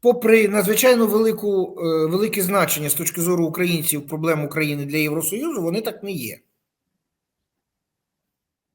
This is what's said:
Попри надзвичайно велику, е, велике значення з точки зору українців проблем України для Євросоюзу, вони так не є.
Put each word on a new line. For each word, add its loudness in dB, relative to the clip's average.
Попри 4
надзвичайно 4
велику, 0
е, 0
велике -2
значення 0
з -2
точки -4
зору 2
українців -2
проблем -2
України -4
для -4
Євросоюзу, -2
вони -2
так -8
не -10
є. -10